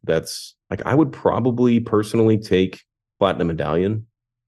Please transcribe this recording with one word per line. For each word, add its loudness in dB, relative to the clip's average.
that's, -4
like, -6
I -2
would 2
probably 2
personally 2
take 0
platinum 0
medallion. -2